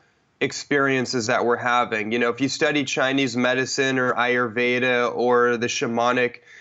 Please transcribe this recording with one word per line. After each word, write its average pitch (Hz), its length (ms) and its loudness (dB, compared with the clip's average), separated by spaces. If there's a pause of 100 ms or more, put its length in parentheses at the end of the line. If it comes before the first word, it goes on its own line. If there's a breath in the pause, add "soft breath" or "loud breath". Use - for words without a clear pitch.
(420 soft breath)
experiences 131 840 -2
that 113 180 2
we're 117 100 2
having. 110 560 0
You 117 80 0
know, 120 100 2
if 120 120 -4
you 135 80 0
study 147 340 0
Chinese 135 540 -2
medicine 131 600 0
or 127 160 0
Ayurveda 123 1000 0
or 120 400 2
the 117 120 -2
shamanic 120 720 0 (220 loud breath)